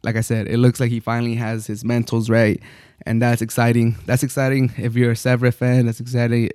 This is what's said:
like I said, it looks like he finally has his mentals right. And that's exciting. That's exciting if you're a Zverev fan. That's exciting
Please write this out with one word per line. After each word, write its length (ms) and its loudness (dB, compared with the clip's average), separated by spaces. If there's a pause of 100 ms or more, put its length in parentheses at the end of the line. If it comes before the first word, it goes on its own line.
like 140 -2
I 60 0
said, 260 -2
it 80 -2
looks 240 4
like 100 0
he 80 -4
finally 380 -4
has 320 -6
his 160 -8
mentals 440 0
right. 320 4 (460)
And 160 0
that's 200 2
exciting. 540 2 (100)
That's 160 0
exciting 540 -2
if 200 -4
you're 160 2
a 20 0
Zverev 400 0
fan. 320 2
That's 140 -4
exciting 540 0